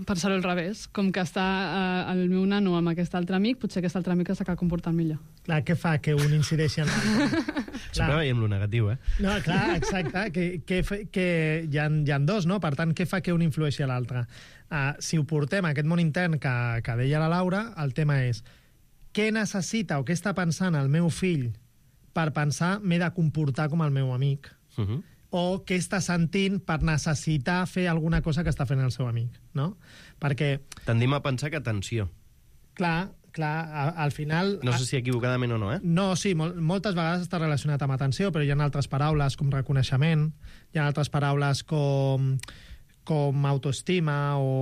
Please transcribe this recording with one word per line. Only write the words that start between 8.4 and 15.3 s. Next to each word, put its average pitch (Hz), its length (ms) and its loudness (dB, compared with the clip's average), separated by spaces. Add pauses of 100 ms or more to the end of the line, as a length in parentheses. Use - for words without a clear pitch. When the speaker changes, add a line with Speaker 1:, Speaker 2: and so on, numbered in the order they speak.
Speaker 3:
lo 110 80 2
negatiu, 104 420 0
eh? 123 60 -2 (220)
Speaker 2:
No, 196 100 2 (120)
clar, 190 360 2
exacte, 185 560 -2
que, 175 320 -2
que 185 180 0
fa, 202 140 -2 (120)
que 165 600 0
hi 143 60 0
ha, 151 100 0
hi 151 240 2
ha 143 80 2
dos, 170 260 2
no? 196 140 2
Per 165 160 0
tant, 165 180 0
què 185 140 -2
fa 190 140 -2
que 180 100 -2
un 170 100 2
influeixi 156 420 0
a 135 40 0
l'altre? 123 380 -2 (440)
Ah, 143 300 -2
si - 180 -2
ho 156 60 2
portem 151 400 0